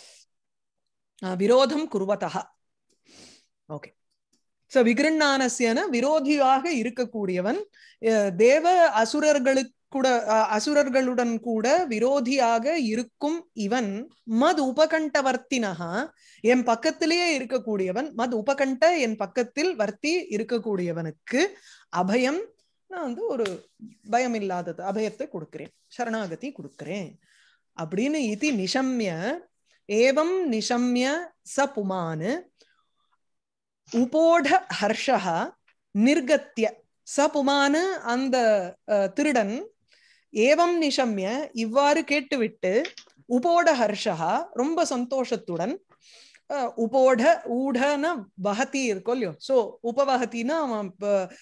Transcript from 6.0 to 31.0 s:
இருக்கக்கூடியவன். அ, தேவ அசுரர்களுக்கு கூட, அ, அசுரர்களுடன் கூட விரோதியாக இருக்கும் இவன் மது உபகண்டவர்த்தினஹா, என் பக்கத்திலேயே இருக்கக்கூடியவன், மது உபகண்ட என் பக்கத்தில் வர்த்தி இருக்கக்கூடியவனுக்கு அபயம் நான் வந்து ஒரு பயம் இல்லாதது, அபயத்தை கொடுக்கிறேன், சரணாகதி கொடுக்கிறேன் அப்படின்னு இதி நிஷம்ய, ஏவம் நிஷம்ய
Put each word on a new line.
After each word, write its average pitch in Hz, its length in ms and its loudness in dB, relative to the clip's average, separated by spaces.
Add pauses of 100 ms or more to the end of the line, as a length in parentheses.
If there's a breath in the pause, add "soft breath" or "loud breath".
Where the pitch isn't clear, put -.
இருக்கக்கூடியவன். 226 880 -4 (440 soft breath)
அ, 214 240 2
தேவ 311 600 6
அசுரர்களுக்கு 269 840 2 (160)
கூட, 254 400 0
அ, 220 160 4
அசுரர்களுடன் 247 960 2
கூட 247 480 0
விரோதியாக 240 800 2
இருக்கும் 285 840 -4
இவன் 220 580 -4 (140)
மது 269 420 2
உபகண்டவர்த்தினஹா, 262 1400 -2 (300 soft breath)
என் 247 220 4
பக்கத்திலேயே 311 800 0
இருக்கக்கூடியவன், 220 720 -4
மது 233 260 -2
உபகண்ட 277 600 2
என் 226 180 -2
பக்கத்தில் 247 600 -4
வர்த்தி 254 520 -2
இருக்கக்கூடியவனுக்கு 208 1160 -4 (500 loud breath)
அபயம் 254 480 0 (420)
நான் 359 160 -10
வந்து 285 240 -6
ஒரு 220 440 -6 (400)
பயம் 240 240 0
இல்லாதது, 180 480 -6
அபயத்தை 208 460 -4
கொடுக்கிறேன், 156 440 -12 (140)
சரணாகதி 226 640 -8
கொடுக்கிறேன் 165 640 -12 (640 soft breath)
அப்படின்னு 220 360 -2
இதி 226 320 -2
நிஷம்ய, 226 880 -2 (540)
ஏவம் 302 580 2
நிஷம்ய 247 640 0 (400)